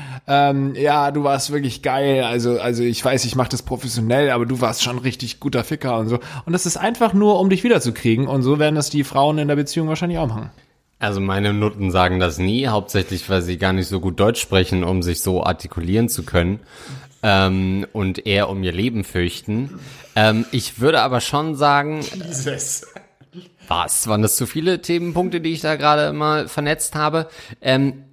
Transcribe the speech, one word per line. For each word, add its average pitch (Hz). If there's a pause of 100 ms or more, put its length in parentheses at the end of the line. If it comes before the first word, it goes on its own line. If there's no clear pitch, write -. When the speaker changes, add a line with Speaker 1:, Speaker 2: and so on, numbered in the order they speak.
(260)
Speaker 1:
ähm, 139
ja, 143
du 147
warst 139
wirklich 139
geil, 135
also, 120
also 120
ich 120
weiß, 131
ich 120
mach 123
das -
professionell, 120
aber 120
du 123
warst 120
schon 120
richtig 123
guter 131
Ficker 131
und 110
so. 120 (280)
Und 165
das -
ist 160
einfach 220
nur, 202
um 190
dich 185
wiederzukriegen 131
und 135
so 139
werden 151
das 151
die 147
Frauen 147
in 147
der 147
Beziehung 151
wahrscheinlich 165
auch 156
machen. 110 (540)
Speaker 2:
Also 101
meine 98
Nutten 101
sagen 92
das 85
nie, 110
hauptsächlich, 98
weil 95
sie 87
gar 95
nicht 95
so 95
gut 85
Deutsch 107
sprechen, 92
um 92
sich 85
so 92
artikulieren 90
zu 92
können, 90 (640)
ähm, 95
und 95
eher 101
um 98
ihr 92
Leben 107
fürchten. 107 (360)
Ähm, 110
ich -
würde 143
aber 123
schon 151
sagen, 143
Speaker 1:
Jesus. 143 (840)
Speaker 2:
Was? -
Waren 107
das 107
zu 123
viele 170
Themenpunkte, 170
die 160
ich 160
da 156
gerade 151
mal 151
vernetzt 151
habe? 156 (320)
Ähm, 131